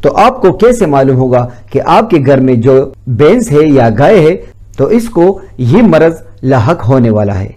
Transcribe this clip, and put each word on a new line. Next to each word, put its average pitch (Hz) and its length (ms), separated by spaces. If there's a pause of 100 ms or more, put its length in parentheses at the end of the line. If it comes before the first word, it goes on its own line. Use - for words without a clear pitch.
तो 147 80
आपको 190 420
कैसे 240 320
मालूम 139 320
होगा 123 220 (320)
कि 139 80
आपके 196 400
घर 135 200
में 127 220
जो 131 120 (380)
भैंस 170 400
है 147 160
या 131 240
गाय 151 280
है 160 140 (440)
तो 131 140
इसको 226 340 (360)
ये 127 220
मरज 165 380 (220)
लाहक 131 380
होने 120 280
वाला 104 240
है। 95 240